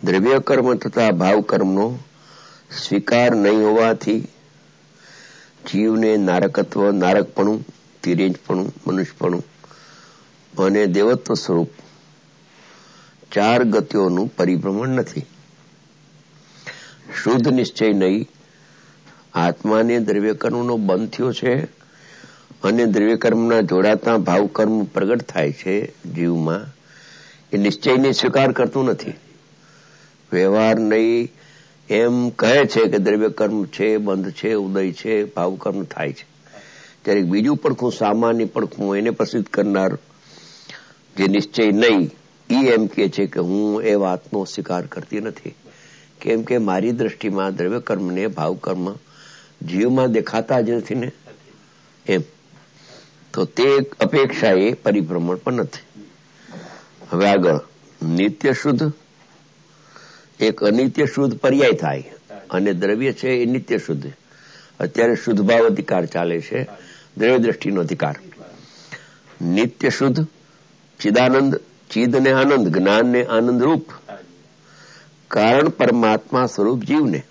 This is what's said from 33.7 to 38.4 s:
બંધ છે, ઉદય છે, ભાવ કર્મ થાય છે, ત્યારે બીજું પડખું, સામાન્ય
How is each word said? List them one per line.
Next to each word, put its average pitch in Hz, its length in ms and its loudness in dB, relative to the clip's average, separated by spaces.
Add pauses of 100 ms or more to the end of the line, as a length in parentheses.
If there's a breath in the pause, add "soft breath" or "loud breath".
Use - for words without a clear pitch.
બંધ 98 360 -4
છે, - 220 -6
ઉદય 95 380 -2
છે, 104 320 -2
ભાવ 92 300 -4
કર્મ 95 300 -6
થાય 73 280 -8
છે, - 140 -18 (760 loud breath)
ત્યારે 104 200 0
બીજું 107 340 0
પડખું, 123 360 -2
સામાન્ય 113 520 0